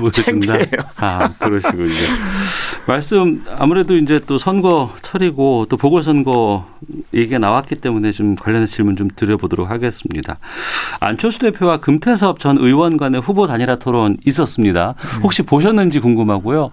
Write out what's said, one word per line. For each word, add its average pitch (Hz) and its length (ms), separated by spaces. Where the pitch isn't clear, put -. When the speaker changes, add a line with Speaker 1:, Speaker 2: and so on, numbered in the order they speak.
Speaker 1:
보여준다. 113 460
Speaker 2:
창피해요. 156 380
Speaker 1:
아, 190 300
그러시군요. 98 520
말씀 156 560
아무래도 175 380
이제 151 320
또 139 100
선거철이고 151 1300
또 127 80
보궐선거 135 880
얘기가 120 240
나왔기 117 380
때문에 110 360
좀 101 240
관련해서 110 360
질문 104 240
좀 101 180
드려보도록 95 560
하겠습니다. 113 680
안철수 117 400
대표와 180 380
금태섭 185 600
전 139 200
의원 151 380
간의 131 240
후보 196 260
단일화 123 300
토론 113 480
있었습니다. 117 760
Speaker 2:
음. 113 240
Speaker 1:
혹시 185 200
보셨는지 165 580
궁금하고요. 113 720